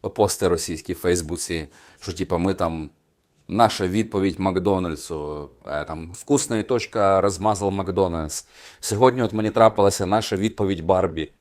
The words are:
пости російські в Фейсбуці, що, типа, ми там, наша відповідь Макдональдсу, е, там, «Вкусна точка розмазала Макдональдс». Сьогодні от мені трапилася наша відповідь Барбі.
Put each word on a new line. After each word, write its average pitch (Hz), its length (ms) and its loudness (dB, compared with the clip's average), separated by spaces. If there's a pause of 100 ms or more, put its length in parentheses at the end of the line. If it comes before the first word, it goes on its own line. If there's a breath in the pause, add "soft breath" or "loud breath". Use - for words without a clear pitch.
(140)
пости 101 340 2
російські 85 440 -2
в - 40 -4
Фейсбуці, 85 720 -2 (320 loud breath)
що, 92 120 -10
типа, 87 260 -2
ми 92 160 0
там, 82 360 -4 (580)
наша 104 380 2
відповідь 98 540 -2
Макдональдсу, 85 1080 -4 (160)
е, 73 180 -6
там, 80 280 -12
«Вкусна 117 500 -2
точка 101 580 2
розмазала 98 500 0
Макдональдс». 90 760 -2 (340 loud breath)
Сьогодні 123 420 4
от 101 100 0
мені 107 180 -2
трапилася 104 560 4
наша 107 300 0
відповідь 95 480 -2
Барбі. 87 560 0